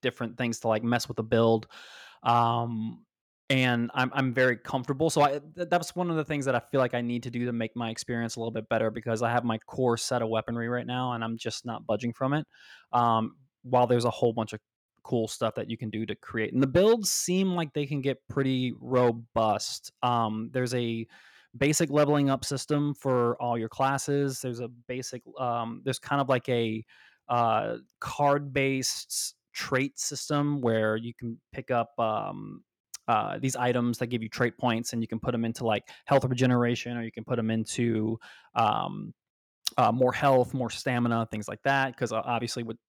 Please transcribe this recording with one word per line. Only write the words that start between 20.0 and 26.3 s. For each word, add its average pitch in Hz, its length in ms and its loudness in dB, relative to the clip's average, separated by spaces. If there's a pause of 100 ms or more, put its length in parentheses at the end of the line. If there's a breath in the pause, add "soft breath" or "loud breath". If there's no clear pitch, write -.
Um, 117 500 0
there's 127 220 -2
a 117 320 -2 (520 loud breath)
basic 147 320 2
leveling 143 400 4
up 131 140 0
system 147 500 -2
for 123 480 0
all 120 160 0
your 113 120 -2
classes. 139 720 0
There's 123 180 -6
a 120 80 -8
basic, 123 540 -10 (180)
um, 117 440 -4
there's 131 160 -2
kind 143 220 0
of 127 60 -2
like 131 220 2